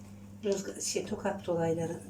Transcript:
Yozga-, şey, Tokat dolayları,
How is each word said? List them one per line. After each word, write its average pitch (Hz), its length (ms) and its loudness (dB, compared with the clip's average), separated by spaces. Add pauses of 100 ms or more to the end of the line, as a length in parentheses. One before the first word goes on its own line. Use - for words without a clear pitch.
(440)
Yozga-, - 360 0
şey, - 260 0
Tokat 202 400 -2
dolayları, 165 640 2